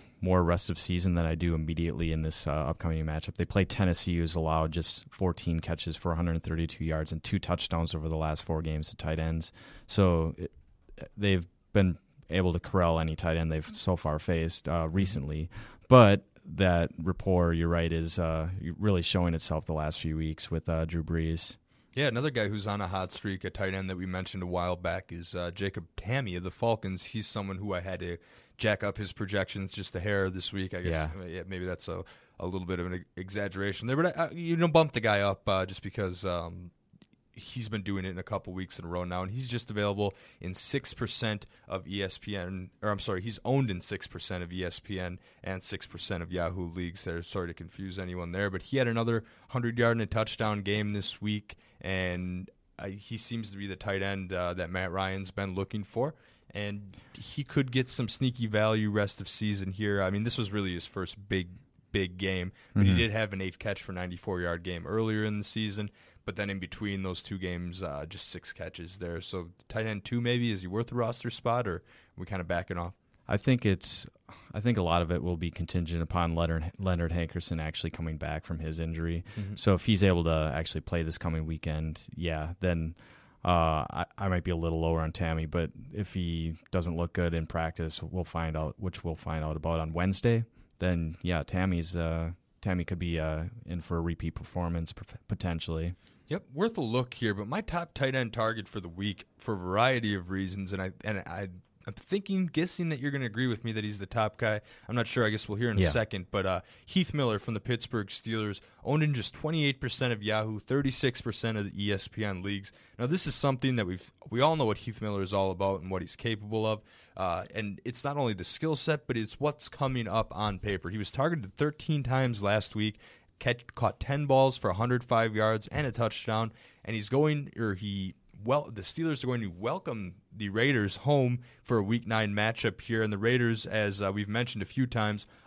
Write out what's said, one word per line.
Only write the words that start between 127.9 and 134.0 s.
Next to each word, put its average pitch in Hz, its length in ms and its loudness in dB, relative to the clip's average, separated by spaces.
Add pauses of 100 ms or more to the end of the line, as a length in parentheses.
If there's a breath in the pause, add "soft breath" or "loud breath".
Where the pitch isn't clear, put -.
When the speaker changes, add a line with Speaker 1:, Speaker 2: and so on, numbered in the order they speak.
Speaker 2:
well, 143 280 2
the 104 100 -10
Steelers 156 420 -2
are 123 40 -4
going 123 140 0
to 104 60 -4
welcome 104 680 -6 (220)
the 104 120 -4
Raiders 113 480 2
home 127 420 4 (240 loud breath)
for 120 140 2
a 104 60 4
week 117 220 0
nine 110 300 2
matchup 107 460 0
here. 113 200 0
And 107 100 2
the 101 60 0
Raiders, 117 480 2
as, 104 360 0